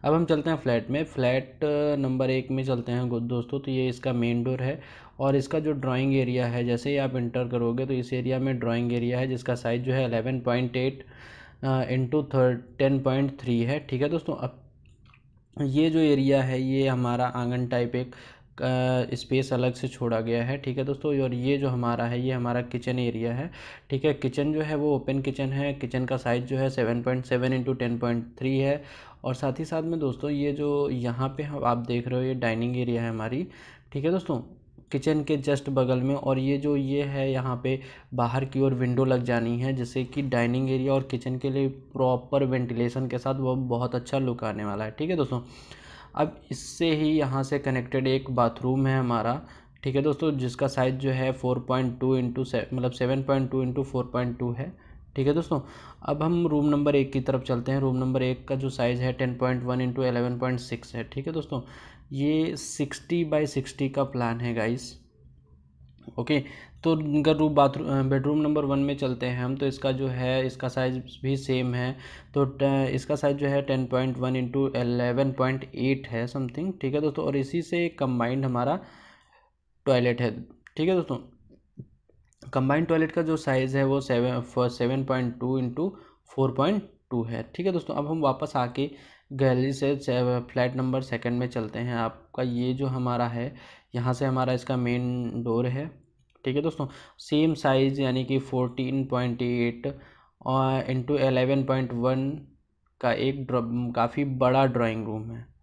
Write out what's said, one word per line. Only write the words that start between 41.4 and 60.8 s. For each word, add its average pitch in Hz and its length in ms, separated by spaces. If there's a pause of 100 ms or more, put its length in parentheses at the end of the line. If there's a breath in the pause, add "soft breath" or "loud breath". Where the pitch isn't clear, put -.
लिए 135 180
प्रॉपर 135 760
वेंटिलेशन 123 640
के 123 100
साथ 135 160
वो 131 220
बहुत 123 380
अच्छा 123 240
लुक 123 260
आने 107 200
वाला 104 200
है, 107 60
ठीक 156 200
है 185 60
दोस्तों। 131 240 (760 loud breath)
अब - 240 (100)
इससे 165 440
ही 151 160
यहाँ 135 320
से 135 160
कनेक्टेड 131 480
एक 131 240
बाथरूम 127 560
है 131 140
हमारा, 120 420 (420 loud breath)
ठीक 135 120
है 139 60
दोस्तों, 151 300
जिसका 127 340
साइज 131 280
जो 135 160
है 131 220
फ़ोर 127 260 (100)
पॉइंट 127 320
टू 131 200
into 123 240
से-, 123 300
मतलब 123 160
सेवन 131 320
पॉइंट 135 280
टू 131 140
into 127 180
फ़ोर 127 300
पॉइंट 123 260
टू 123 140
है, 139 200 (440 loud breath)
ठीक 131 100
है 143 80
दोस्तों। 165 260 (420 loud breath)
अब 147 200
हम 170 240
रूम 147 200
नंबर 147 300
एक 135 160
की 135 80
तरफ 131 220
चलते 127 300
हैं। 139 80
रूम 135 160
नंबर 127 260
एक 127 260
का 139 60
जो 135 160
साइज 123 300
है 127 120
टेन 127 220
पॉइंट 127 280
वन 127 300
into 131 120
इलेवन 123 340
पॉइंट 127 220
सिक्स - 340